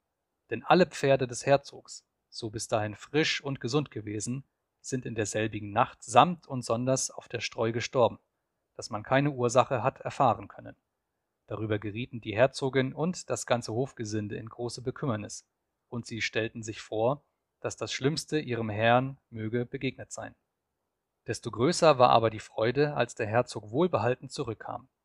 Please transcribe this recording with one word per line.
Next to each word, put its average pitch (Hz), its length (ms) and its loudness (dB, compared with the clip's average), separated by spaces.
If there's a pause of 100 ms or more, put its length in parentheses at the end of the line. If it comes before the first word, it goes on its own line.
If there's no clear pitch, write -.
(500)
Denn 117 160 -6
alle 175 200 6
Pferde 135 420 2
des - 180 -8
Herzogs, - 580 -2 (260)
so - 220 -10
bis 110 160 -8
dahin 107 260 -2
frisch - 480 -2
und 135 200 -6
gesund 143 280 0
gewesen, 107 540 -8 (360)
sind - 280 -8
in 117 80 -8
derselbigen 107 560 -4
Nacht 113 320 0
samt 139 420 4
und 127 160 -6
sonders 127 480 0
auf - 180 -18
der 120 120 -8
Streu 117 320 -2
gestorben, 113 480 0 (560)
dass - 160 -14
man 107 100 -8
keine 143 300 2
Ursache 123 500 2
hat 127 200 -2
erfahren 110 460 0
können. - 280 -20 (720)
Darüber 107 320 -4
gerieten 110 420 -10
die 104 140 -6
Herzogin 135 580 0
und 165 380 -4
das - 160 -6
ganze 120 260 0
Hofgesinde 107 600 -4
in 113 140 -10
große 120 340 -10
Bekümmernis, 117 640 -6 (420)
und 120 160 -8
sie 113 160 -8
stellten 113 400 -4
sich 107 180 -10
vor, 117 440 -2 (360)
dass 120 160 -6
das 113 160 -8
Schlimmste 151 480 -2
ihrem 113 300 -4
Herrn 120 480 4 (140)
möge 113 340 -4
begegnet 131 460 -8
sein. 110 240 -12 (880)
Desto - 240 -2
größer 139 480 6
war 127 140 8
aber 113 180 6
die 110 100 -6
Freude, 131 560 0
als 123 200 0
der 117 100 -4
Herzog 107 460 -2
wohlbehalten 131 580 0
zurückkam. - 600 -10 (160)